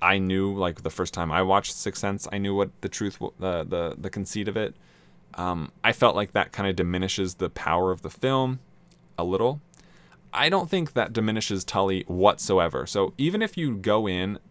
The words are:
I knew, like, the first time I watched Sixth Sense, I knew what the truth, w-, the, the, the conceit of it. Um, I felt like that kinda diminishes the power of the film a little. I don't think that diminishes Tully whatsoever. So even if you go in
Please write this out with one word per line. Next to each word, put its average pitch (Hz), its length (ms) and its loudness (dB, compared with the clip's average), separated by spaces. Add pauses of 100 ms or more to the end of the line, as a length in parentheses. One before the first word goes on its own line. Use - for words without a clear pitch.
I 95 160 6
knew, 95 340 2
like, 90 300 -2
the 80 80 -6
first 90 240 -4
time 85 180 -4
I 90 120 2
watched 98 320 2
Sixth - 260 -6
Sense, 101 300 -4
I 101 80 -4
knew 98 160 -2
what 98 140 2 (120)
the 101 80 -6
truth, - 300 -6
w-, - 200 -8
the, 87 240 -2
the, 85 360 -4
the 92 100 -8
conceit 101 380 -6
of 104 100 -4
it. 107 180 -4 (600)
Um, 87 360 -4 (120)
I 117 80 4
felt 113 240 4
like 101 180 -2
that - 180 0
kinda 98 220 -2
diminishes 90 640 -2
the 87 160 -2
power 90 400 0
of 87 100 -6
the - 80 -10
film 131 500 0 (600)
a 85 40 -2
little. 113 380 0 (720)
I 143 140 4
don't 180 220 4
think 175 240 0
that 113 180 2
diminishes 107 540 0
Tully 95 420 2
whatsoever. 90 800 2
So 95 320 0
even 180 240 0
if - 160 -4
you 147 180 -2
go 104 320 2
in 95 320 -2 (120)